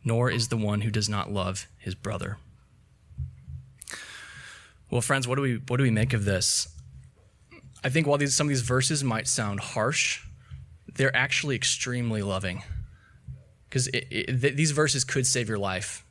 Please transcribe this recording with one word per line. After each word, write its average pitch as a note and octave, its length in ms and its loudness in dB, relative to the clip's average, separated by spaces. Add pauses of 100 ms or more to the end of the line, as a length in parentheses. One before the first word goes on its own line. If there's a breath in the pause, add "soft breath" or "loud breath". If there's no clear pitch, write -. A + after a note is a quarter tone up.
nor A#2+ 240 4
is A2 200 0
the A#2+ 60 -2
one G#2 260 2
who A2 100 0
does G#2 180 0
not G#2 220 -2
love F#2+ 360 -2 (100)
his - 180 -6
brother." G2 420 -6 (2500 loud breath)
Well, A#2+ 100 2
friends, C3+ 260 2
what B2+ 80 2
do C#3 60 0
we, B2+ 140 2
what A#2+ 220 -2
do C3+ 60 4
we B2 80 6
make A2+ 220 4
of G#2 120 2
this? - 440 2 (1120)
I C#3 60 0
think D3+ 160 4
while C#3+ 140 4
these, C#3+ 160 2
some D3 120 4
of - 20 2
these C3+ 120 2
verses C3 420 2
might A2+ 240 0
sound G2+ 320 0
harsh, - 600 0 (680 loud breath)
they're C3+ 260 2
actually C3+ 440 2
extremely A#2+ 640 0
loving. F#2+ 420 -2 (1040 loud breath)
'Cause B2+ 180 0
it, A#2 220 -4
it, A#2+ 320 0
th-, C#3+ 140 2
these D3+ 160 2
verses C#3 320 2
could C3 240 0
save A#2 220 0
your A2 80 0
life F#2+ 540 -4